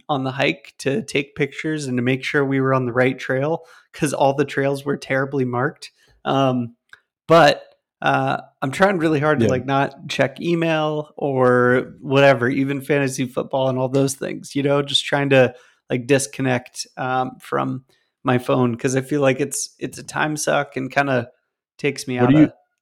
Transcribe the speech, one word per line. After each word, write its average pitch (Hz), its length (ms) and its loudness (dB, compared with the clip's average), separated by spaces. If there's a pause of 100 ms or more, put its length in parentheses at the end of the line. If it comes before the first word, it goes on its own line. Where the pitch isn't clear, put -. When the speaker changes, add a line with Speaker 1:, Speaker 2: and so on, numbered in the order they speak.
Speaker 1:
on 135 160 -2
the 131 60 -4
hike 139 480 -4
to 139 240 -2
take - 320 -6
pictures 151 520 -6
and 123 120 -4
to 120 40 0
make 131 220 0
sure 143 200 0
we 135 160 0
were 131 140 0
on 127 120 0
the 117 60 -4
right 127 260 0
trail 147 460 -4 (280)
'cause 143 220 -2
all 139 200 2
the 143 100 2
trails 139 400 -4
were 139 120 -4
terribly 135 480 -4
marked. 123 460 -4 (340)
Um, 127 520 0 (520)
but, 156 460 4 (280)
uh, 135 360 0 (240)
I'm 135 100 -2
trying 190 260 2
really 156 220 2
hard 151 200 2
to, 113 60 4
Speaker 2:
Yeah. 104 40 2
Speaker 1:
like, 127 160 -2
not 139 420 -2
check - 320 -2
email 156 760 -2
or 127 840 2
whatever, 135 480 4
even 135 340 -2
fantasy 135 440 -2
football 131 420 -2
and 123 100 -2
all 131 100 -2
those 135 260 0
things, - 420 -10
you 139 60 -2
know, 143 200 2
just - 220 -2
trying 143 260 0
to, 127 240 6 (360)
like, 123 160 -4
disconnect, 131 800 -2 (100)
um, 131 440 -4
from 135 440 -6 (400)
my 127 140 2
phone 123 380 0
'cause 131 200 -2
I 131 60 0
feel 147 180 -2
like 135 200 2
it's, - 400 -6
it's - 180 -10
a - 60 -14
time 151 320 -4
suck 147 400 -2
and 131 160 -8
kinda 135 360 0 (480)
takes 139 300 -6
me 127 120 -4
Speaker 2:
What 123 80 2
Speaker 1:
out 131 60 6
Speaker 2:
do 151 60 6
you 151 60 8
Speaker 1:
of, - 80 0 (300)